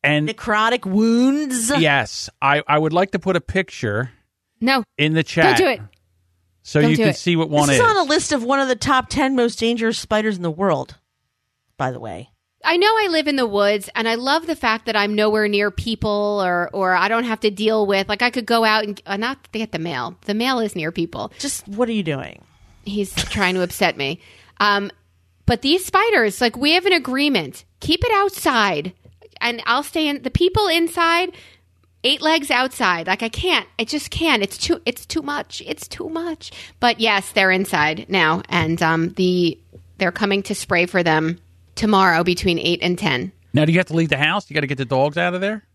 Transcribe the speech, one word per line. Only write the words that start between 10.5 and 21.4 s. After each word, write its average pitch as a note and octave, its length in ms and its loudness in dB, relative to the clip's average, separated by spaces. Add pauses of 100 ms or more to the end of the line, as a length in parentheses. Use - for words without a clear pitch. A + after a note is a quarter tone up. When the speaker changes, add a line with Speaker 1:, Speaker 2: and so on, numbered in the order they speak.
Speaker 2:
world, D#3 440 -2 (840)
by C3 140 -2
the A#2+ 100 -10
way. G2+ 280 -14 (360)
Speaker 3:
I E4 120 2
know G4 100 4
I A4 240 2
live D#4 160 0
in C#4+ 100 0
the B3 100 0
woods, G3+ 460 0
and A3+ 140 -2
I A3+ 80 0
love C#4 320 -2
the D#4+ 80 -2
fact A3+ 300 -2
that A3 100 -4
I'm G#3 200 0
nowhere G#3+ 340 2
near G3+ 220 0
people G#3 720 -2
or, F3 300 0
or F#3 220 0
I F#3 140 4
don't B3 160 0
have A3+ 160 -4
to G#3+ 100 2
deal G#3+ 340 0
with, G3 220 0
like, G#3 140 -2
I B3 80 2
could B3 160 -4
go A#3 180 2
out G#3+ 220 4
and, G#3 200 -10
uh, G3 120 -4
not A#3+ 340 -6
to A3 80 -8
get A3 140 -6
the E3 60 -6
mail. C3+ 360 -6 (100)
The G#3 80 -4
mail B3 260 -2
is G#3+ 140 -4
near D#3+ 180 -4
people. - 480 -6
Speaker 2:
Just, - 280 -8